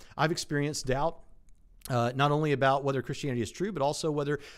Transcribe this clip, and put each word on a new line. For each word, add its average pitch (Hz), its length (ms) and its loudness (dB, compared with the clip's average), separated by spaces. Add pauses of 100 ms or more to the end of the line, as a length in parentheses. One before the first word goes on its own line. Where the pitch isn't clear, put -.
(160)
I've 151 140 2
experienced 147 560 -4
doubt 143 320 0 (720)
uh, 120 240 2
not 143 160 4
only 151 220 2
about 135 300 4
whether 135 200 0
Christianity 127 400 -4
is 101 80 -4
true, 196 200 -4
but 160 120 -2
also 151 280 0
whether, 147 280 0 (180)